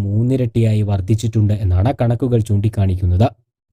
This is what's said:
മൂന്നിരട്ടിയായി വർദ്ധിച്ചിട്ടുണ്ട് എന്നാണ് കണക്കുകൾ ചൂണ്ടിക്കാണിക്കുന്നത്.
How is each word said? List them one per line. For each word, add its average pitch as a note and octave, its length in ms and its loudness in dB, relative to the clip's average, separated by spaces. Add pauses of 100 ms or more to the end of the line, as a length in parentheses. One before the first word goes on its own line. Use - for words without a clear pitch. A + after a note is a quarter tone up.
മൂന്നിരട്ടിയായി A2+ 800 0
വർദ്ധിച്ചിട്ടുണ്ട് G#2 720 0
എന്നാണ് F#2+ 460 0
കണക്കുകൾ A#2+ 400 0
ചൂണ്ടിക്കാണിക്കുന്നത്. F#2+ 880 0 (440)